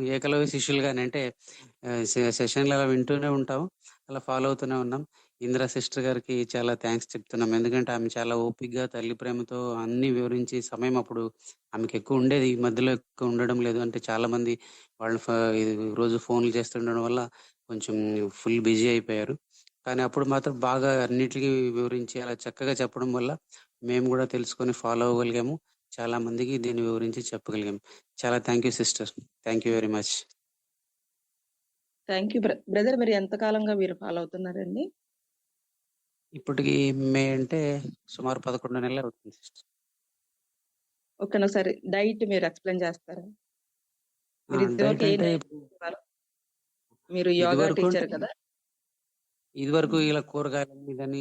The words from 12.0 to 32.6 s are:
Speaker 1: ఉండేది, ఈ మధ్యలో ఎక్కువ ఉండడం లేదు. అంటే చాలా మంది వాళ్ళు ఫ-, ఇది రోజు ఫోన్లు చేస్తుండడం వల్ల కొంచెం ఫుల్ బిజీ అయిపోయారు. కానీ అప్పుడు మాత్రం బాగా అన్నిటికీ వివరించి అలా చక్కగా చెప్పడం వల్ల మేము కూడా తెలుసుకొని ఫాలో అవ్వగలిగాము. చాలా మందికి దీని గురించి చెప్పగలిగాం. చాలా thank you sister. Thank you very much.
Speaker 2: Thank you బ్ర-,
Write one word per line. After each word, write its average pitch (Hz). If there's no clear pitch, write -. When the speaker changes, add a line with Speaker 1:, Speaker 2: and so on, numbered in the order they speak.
Speaker 1:
ఉండేది, 131
ఈ 120
మధ్యలో 123
ఎక్కువ -
ఉండడం 120
లేదు. 120
అంటే 117
చాలా 113
మంది 117
వాళ్ళు 113
ఫ-, -
ఇది 110
రోజు 117
ఫోన్లు 120
చేస్తుండడం 117
వల్ల 120
కొంచెం 110
ఫుల్ 113
బిజీ 113
అయిపోయారు. 113
కానీ 127
అప్పుడు 131
మాత్రం 139
బాగా 131
అన్నిటికీ 127
వివరించి 120
అలా 120
చక్కగా 131
చెప్పడం 127
వల్ల 123
మేము 123
కూడా 127
తెలుసుకొని 123
ఫాలో 117
అవ్వగలిగాము. 120
చాలా 117
మందికి 120
దీని 117
గురించి 113
చెప్పగలిగాం. 104
చాలా 123
thank 120
you 123
sister. 113
Thank 113
you 117
very 110
much. 104
Speaker 2:
Thank 190
you 247
బ్ర-, -